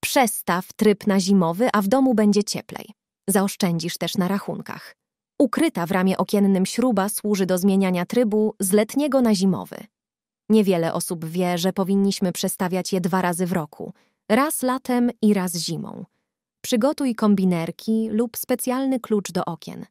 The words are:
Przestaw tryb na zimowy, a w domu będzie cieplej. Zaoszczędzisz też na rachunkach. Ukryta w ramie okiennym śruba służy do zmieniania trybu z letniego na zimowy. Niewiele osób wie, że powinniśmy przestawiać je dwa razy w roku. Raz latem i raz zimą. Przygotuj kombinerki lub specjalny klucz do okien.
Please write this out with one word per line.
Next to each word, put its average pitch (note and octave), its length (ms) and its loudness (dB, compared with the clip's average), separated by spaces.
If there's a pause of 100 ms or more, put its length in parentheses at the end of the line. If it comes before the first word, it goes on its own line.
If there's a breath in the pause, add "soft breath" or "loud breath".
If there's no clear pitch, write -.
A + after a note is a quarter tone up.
Przestaw - 720 -2
tryb G#3 340 2
na G3 120 4
zimowy, F#3+ 540 2
a G#3 80 2
w G3 60 0
domu C4 260 4
będzie G#3 300 4
cieplej. - 420 -10 (440)
Zaoszczędzisz F3+ 680 0
też - 200 -4
na F3+ 100 0
rachunkach. - 680 -8 (440)
Ukryta C#4+ 460 0
w E3 60 -4
ramie F#3 260 0
okiennym G3 480 2
śruba G#3 440 0
służy G3+ 360 -2
do F#3 120 0
zmieniania F#3 480 2
trybu G#3+ 540 0
z F#3+ 120 -2
letniego B3+ 500 2
na A3 140 4
zimowy. F3 420 0 (720)
Niewiele F#3 440 4
osób E3+ 320 -6
wie, F3 320 -2
że F3+ 160 0
powinniśmy G3 580 0
przestawiać F#3 600 -4
je F#3 80 0
dwa F#3 200 0
razy F3+ 240 0
w E3+ 60 -4
roku. F3 420 -6 (360)
Raz C#4 340 0
latem B3 460 0 (120)
i G#3 120 6
raz F3+ 220 -2
zimą. D#3+ 500 -8 (560)
Przygotuj B3+ 540 0
kombinerki G3 960 0
lub A3+ 280 -2
specjalny B3+ 640 -2
klucz G#3+ 320 -4
do F3 140 -4
okien. - 440 -12